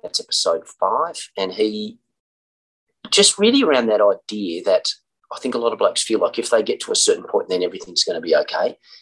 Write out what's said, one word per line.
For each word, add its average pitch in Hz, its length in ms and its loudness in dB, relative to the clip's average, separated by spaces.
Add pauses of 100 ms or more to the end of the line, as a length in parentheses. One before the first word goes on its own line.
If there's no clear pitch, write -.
that's - 160 -6
episode - 480 -2
five, 131 720 -4
and 95 160 -4
he 107 460 -4 (1120)
just - 280 2
really 240 240 6
around 135 240 4
that 107 140 2
idea 98 640 0
that - 240 2 (440)
I - 60 -12
think 123 160 -6
a 120 40 -2
lot 117 140 0
of 104 60 -10
blokes 98 240 0
feel 110 160 -2
like 98 220 0
if - 100 -4
they 113 120 4
get - 180 -4
to - 100 -10
a 87 60 0
certain - 260 2
point, - 260 -2
then 90 140 -2
everything's 87 400 -4
gonna 85 180 -2
be 82 140 0
okay. - 420 0 (260)